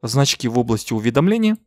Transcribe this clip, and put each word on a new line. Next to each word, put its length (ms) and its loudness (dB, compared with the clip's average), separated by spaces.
Значки 480 0
в 100 0
области 360 -2
уведомления 720 2